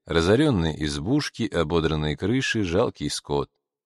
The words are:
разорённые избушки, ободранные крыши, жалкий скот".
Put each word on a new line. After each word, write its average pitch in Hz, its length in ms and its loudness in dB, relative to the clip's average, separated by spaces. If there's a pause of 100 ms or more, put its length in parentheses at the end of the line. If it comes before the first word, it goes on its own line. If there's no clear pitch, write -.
разорённые 85 800 2
избушки, 80 580 -2
ободранные 78 720 0
крыши, 113 480 -2
жалкий 87 460 -2
скот". 71 400 -4 (360)